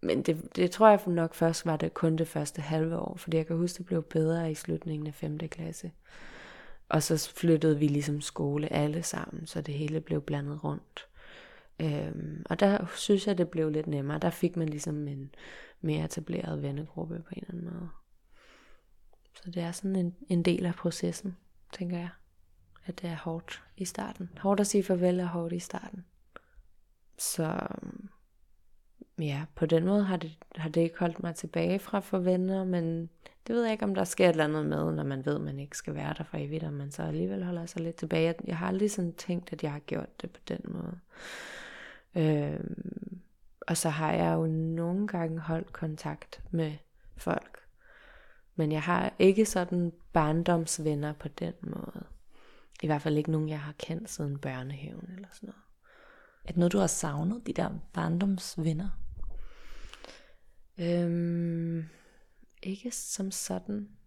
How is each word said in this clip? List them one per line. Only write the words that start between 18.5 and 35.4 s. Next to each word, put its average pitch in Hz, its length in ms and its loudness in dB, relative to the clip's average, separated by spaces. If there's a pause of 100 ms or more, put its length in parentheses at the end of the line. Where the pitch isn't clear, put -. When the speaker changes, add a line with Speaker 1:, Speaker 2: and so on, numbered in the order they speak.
Speaker 1:
Så - 160 -12
det 170 120 -2
er 170 100 -2
sådan 190 240 -2
en, 175 180 2 (140)
en 175 140 4
del 175 240 4
af 170 80 2
processen, 175 640 -2 (360)
tænker 175 260 -4
jeg. 175 100 -6 (800)
At - 160 -8
det 175 80 -4
er 165 60 -4
hårdt 165 460 -8 (140)
i 190 80 -4
starten. - 540 -6
Hårdt 196 220 4
at 202 60 6
sige 202 180 4
farvel 180 360 4
er 180 60 0
hårdt 170 260 -2
i 175 60 -2
starten. - 460 -8 (1120)
Så - 480 -2 (1500)
ja, 147 260 -2 (100)
på - 120 2
den 160 180 6
måde 202 200 6
har 190 120 2
det, 160 220 -6 (180)
har 160 120 -2
det 160 120 4
ikke 165 180 4
holdt 170 240 0
mig 170 120 -2
tilbage 170 440 0
fra 202 200 -2
at 190 60 -2
få - 140 0
venner, 185 460 4
men 170 460 0 (360)
det 233 80 0
ved 233 80 4
jeg 226 100 4
ikke, 214 120 0
om 202 100 2
der 190 100 4
sker 185 200 4
et 175 60 10
eller 160 140 4
andet 151 220 2
med, 156 260 2
når 151 120 0
man 135 200 -2
ved, 147 140 2
man 147 200 -4